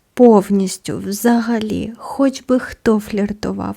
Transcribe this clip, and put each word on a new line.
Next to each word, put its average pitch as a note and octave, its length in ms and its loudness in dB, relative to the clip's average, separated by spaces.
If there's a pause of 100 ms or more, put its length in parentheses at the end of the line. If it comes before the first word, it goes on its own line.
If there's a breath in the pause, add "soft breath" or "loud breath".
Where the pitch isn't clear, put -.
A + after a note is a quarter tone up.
(140)
повністю, G3+ 840 4
взагалі, A3 1000 -2
хоч - 500 -2
би B3+ 120 2
хто - 400 -2
фліртував, G3+ 760 -6